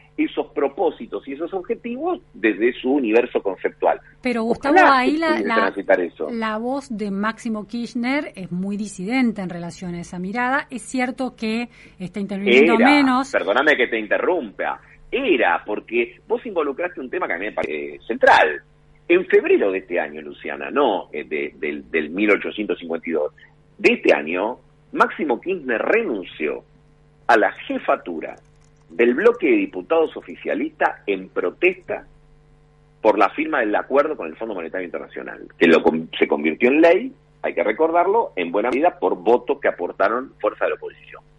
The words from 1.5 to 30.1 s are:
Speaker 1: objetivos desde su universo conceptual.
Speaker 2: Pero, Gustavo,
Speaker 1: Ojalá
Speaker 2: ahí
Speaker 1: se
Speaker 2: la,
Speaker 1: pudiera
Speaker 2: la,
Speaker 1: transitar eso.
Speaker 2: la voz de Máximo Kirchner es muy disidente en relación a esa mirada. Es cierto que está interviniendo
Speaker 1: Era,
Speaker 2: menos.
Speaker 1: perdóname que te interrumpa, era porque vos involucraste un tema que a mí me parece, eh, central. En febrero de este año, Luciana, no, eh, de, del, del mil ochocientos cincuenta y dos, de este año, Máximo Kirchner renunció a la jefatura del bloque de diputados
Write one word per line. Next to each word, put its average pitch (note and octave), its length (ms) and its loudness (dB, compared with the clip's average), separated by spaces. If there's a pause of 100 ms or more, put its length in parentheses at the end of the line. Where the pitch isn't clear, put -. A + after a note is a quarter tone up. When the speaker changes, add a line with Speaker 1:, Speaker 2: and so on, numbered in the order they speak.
Speaker 1:
objetivos A#3+ 680 -6 (140)
desde A#2 380 0
su - 180 -4
universo A#2+ 500 2
conceptual. F2+ 580 -2 (220)
Speaker 2:
Pero, A#3 220 -2
Gustavo, A#3+ 320 0
Speaker 1:
Ojalá D4 240 8
Speaker 2:
ahí C4 140 2
Speaker 1:
se D#4 60 -2
Speaker 2:
la, E4 100 0
Speaker 1:
pudiera D#4 180 0
Speaker 2:
la, A3+ 80 0
Speaker 1:
transitar G3 460 2
eso. E3 300 -6
Speaker 2:
la A3 260 -4
voz B3 380 -6
de G3+ 140 -4
Máximo G#3+ 580 -4
Kirchner A#3+ 680 -4
es F#3 160 -12
muy G3 260 -4
disidente G#3+ 640 -2
en F#3 80 -6
relación E3+ 460 -10
a E3+ 60 -8
esa F3 180 -12
mirada. B3 500 -2
Es B3 140 -10
cierto B3+ 520 -4
que A3+ 320 -4 (320)
está F#3 200 -10
interviniendo F#3+ 560 4
Speaker 1:
Era, A3+ 100 4
Speaker 2:
menos. C4+ 460 4
Speaker 1:
perdóname C#3 440 2
que B2 120 0
te A2+ 120 -2
interrumpa, G2+ 800 -2 (320)
era C#3+ 540 2
porque A2+ 600 -4
vos A#3 180 -4
involucraste E3+ 540 -4
un C3 100 -10
tema F3 180 -4
que G#2 60 -4
a E2+ 40 -4
mí F#2+ 80 -8
me G#2+ 60 -6
parece, D2 440 -6
eh, - 100 -20
central. A2+ 560 4 (460)
En F3 180 4
febrero G#3 460 4
de F#2 80 -4
este F2 200 -4
año, D2+ 220 -6
Luciana, C#2+ 480 -10
no, G#2+ 420 0
eh, D2+ 120 -8
de, D2 320 -6
del, D2 340 -8
del D2+ 220 -2
mil G#2 200 0
ochocientos F#2+ 460 -2
cincuenta E2 320 -8
y E2 40 -2
dos, D2+ 200 -2 (460)
de A3+ 140 4
este G3+ 200 2
año, F2+ 460 -2 (320)
Máximo C#3 500 0
Kirchner C3+ 400 -4
renunció F#2 840 -4 (640)
a A#2+ 80 6
la G2+ 160 4
jefatura - 840 -6 (540)
del A#2+ 260 2
bloque G3+ 320 2
de A#2 100 4
diputados G2+ 580 0